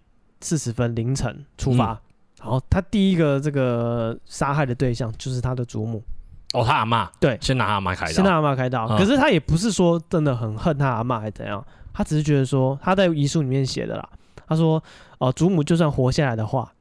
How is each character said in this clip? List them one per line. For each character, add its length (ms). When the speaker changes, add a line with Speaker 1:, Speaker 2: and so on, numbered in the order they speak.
Speaker 1:
四 160
十 140
分 240
凌 180
晨 320
出 160
发。 200
Speaker 2:
嗯。 60
Speaker 1:
然 100
后 200
他 120
第 300
一 40
个 240
这 120
个 720
杀 280
害 120
的 80
对 180
象 260
就 140
是 80
他 140
的 100
祖 220
母。 180
Speaker 2:
哦， 120
他 80
阿 120
嬷。 220
Speaker 1:
对。 220
Speaker 2:
先 160
拿 80
他 80
阿 80
嬷 140
开 100
刀。 60
Speaker 1:
先 120
拿 120
阿 60
嬷 140
开 140
刀。 180
Speaker 2:
嗯。 100
Speaker 1:
可 80
是 120
他 120
也 100
不 180
是 140
说 380
真 140
的 120
很 220
恨 200
他 100
阿 160
嬷 160
还 120
怎 140
样， 200
他 100
只 120
是 80
觉 140
得 80
说， 360
他 120
在 140
遗 200
书 140
里 60
面 180
写 200
的 100
啦， 140
他 80
说， 260
呃， 160
祖 160
母 140
就 120
算 160
活 200
下 160
来 80
的 100
话， 360